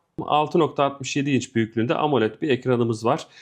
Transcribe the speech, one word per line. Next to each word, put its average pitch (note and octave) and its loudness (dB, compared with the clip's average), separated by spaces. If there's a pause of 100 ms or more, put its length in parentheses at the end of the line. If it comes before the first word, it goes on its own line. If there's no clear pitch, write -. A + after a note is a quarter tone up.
(220)
Altı D3+ 0
nokta D3 2
altmış C#3 -4
yedi C#3+ 0
inç C3 -2
büyüklüğünde A2+ 0
amoled B2 0
bir D#3 -4
ekranımız A#2 0
var. C#3+ 0 (140)